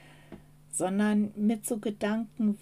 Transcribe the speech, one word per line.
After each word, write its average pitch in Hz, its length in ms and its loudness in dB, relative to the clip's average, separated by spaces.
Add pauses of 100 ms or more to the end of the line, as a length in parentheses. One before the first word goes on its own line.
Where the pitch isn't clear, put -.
(720)
sondern 208 680 0
mit 214 300 0
so - 120 -2
Gedanken 214 840 -2